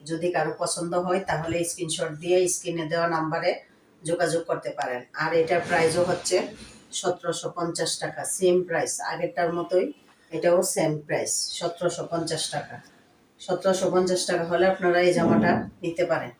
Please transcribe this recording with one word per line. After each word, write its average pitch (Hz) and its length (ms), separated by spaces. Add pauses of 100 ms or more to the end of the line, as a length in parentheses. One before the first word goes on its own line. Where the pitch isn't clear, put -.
যদি 165 260
কারো 156 160 (100)
পছন্দ 170 320 (120)
হয় 185 240
তাহলে 165 280 (120)
স্ক্রিনশট 165 420 (100)
দিয়ে 180 160 (160)
স্ক্রিনে 170 380
দেওয়া 170 240
নাম্বারে 156 340 (520)
যোগাযোগ 165 480
করতে - 280
পারেন। 123 240 (200)
আর 156 100 (100)
এটার 170 260
প্রাইসও 170 420
হচ্ছে - 260 (640)
সতেরোশো - 480 (100)
পঞ্চাশ 165 340 (100)
টাকা, 151 200 (140)
সেম 180 200 (120)
প্রাইস, 165 260 (180)
আগেরটার 170 460
মতোই 180 280 (460)
এটাও 170 260 (160)
সেম 160 180 (140)
প্রাইস, - 260 (260)
সতেরোশো 170 540
পঞ্চাশ 165 320 (100)
টাকা। 131 220 (680)
সতেরোশো 190 500
পঞ্চাশ 185 380
টাকা 170 220
হলে 175 220
আপনারা 180 340
এই 175 60
জামাটা - 380 (320)
নিতে 170 280
পারেন। 131 280